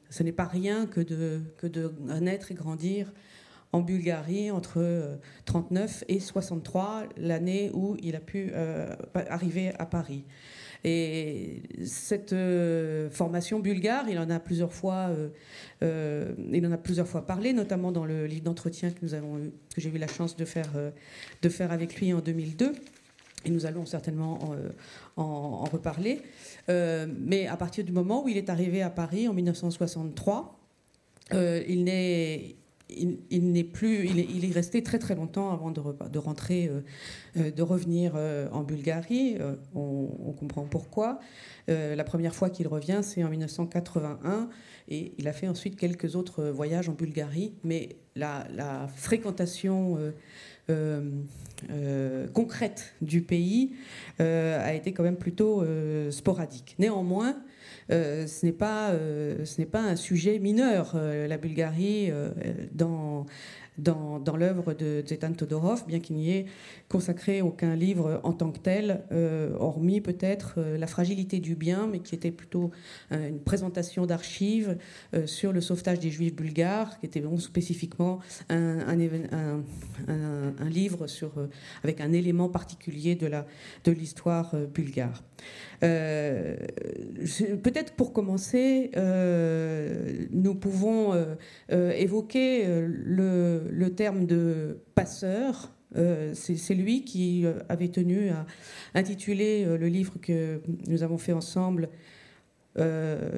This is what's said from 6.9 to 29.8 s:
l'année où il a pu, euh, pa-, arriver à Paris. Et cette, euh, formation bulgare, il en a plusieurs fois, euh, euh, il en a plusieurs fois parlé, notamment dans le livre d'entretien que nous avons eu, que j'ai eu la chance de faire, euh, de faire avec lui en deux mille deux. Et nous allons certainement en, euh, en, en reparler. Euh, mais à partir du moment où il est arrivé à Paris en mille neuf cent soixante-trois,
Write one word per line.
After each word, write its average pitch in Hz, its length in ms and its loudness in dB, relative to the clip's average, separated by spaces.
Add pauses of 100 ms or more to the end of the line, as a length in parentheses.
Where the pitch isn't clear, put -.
l'année 175 560 0
où 196 300 0
il 165 120 -2
a 156 40 -6
pu, 190 340 -6
euh, 160 420 -4 (180)
pa-, 180 160 0
arriver 180 500 0
à 165 80 -4
Paris. 139 380 -4 (580)
Et 156 800 -2 (200)
cette, 202 500 -2
euh, 165 760 2
formation 175 500 0
bulgare, 208 500 2
il 180 100 0
en 165 100 -2
a 165 100 2
plusieurs 170 320 0
fois, 185 380 -2
euh, 151 200 -2 (520)
euh, 156 520 0 (180)
il 170 160 4
en 170 40 2
a 165 60 0
plusieurs 170 300 0
fois 170 180 -4
parlé, 202 260 0
notamment 185 400 0
dans 170 140 0
le 156 220 -2
livre 160 160 -6
d'entretien 170 480 -2
que 175 100 -8
nous 156 140 -4
avons 147 240 -6
eu, 151 120 -6 (220)
que 165 80 -2
j'ai 156 80 -4
eu 156 80 -4
la 156 80 -2
chance 170 300 -4
de 165 100 -4
faire, 160 300 -4
euh, 147 160 -2 (500)
de 170 80 6
faire 170 220 -2
avec 170 280 -4
lui 185 140 2
en 170 60 4
deux 160 140 -2
mille 160 220 -4
deux. 262 180 2 (720)
Et - 40 -2
nous 165 160 0
allons 160 200 -4
certainement 160 560 -4
en, 151 120 -6
euh, 143 160 -6 (480)
en, 165 60 0
en 147 420 -4
reparler. 165 560 -2 (480)
Euh, 165 380 2 (120)
mais 190 280 2
à 156 100 -4
partir 180 260 -4
du 175 80 -4
moment 185 320 2
où 269 60 2
il 208 80 2
est 196 120 -2
arrivé 180 320 2
à 180 80 0
Paris 175 380 0
en 214 60 2
mille 180 120 2
neuf 170 120 2
cent 175 120 -2
soixante-trois, 170 880 -2 (760)